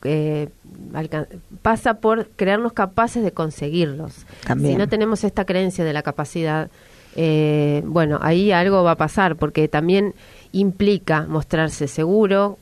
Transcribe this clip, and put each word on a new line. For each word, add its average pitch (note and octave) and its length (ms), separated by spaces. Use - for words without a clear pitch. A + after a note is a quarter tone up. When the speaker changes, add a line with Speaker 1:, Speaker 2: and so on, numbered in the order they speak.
Speaker 1:
eh, D3+ 460
alcan-, D#3 360
pasa A3+ 320
por A3 420
creernos A3 380
capaces A3+ 500
de E3+ 80
conseguirlos. D#3 920
Speaker 2:
También. C#3 280
Speaker 1:
Si - 40
no G3+ 80
tenemos G#3+ 380
esta G3 220
creencia F#3 400
de D3+ 80
la D3+ 80
capacidad, D#3 640
eh, D3+ 720
bueno, D3+ 360
ahí F3+ 300
algo F#3 320
va E3+ 80
a D#3+ 40
pasar, E3 400
porque D3+ 320
también F3+ 440
implica F#3 760
mostrarse D#3 600
seguro, G3 720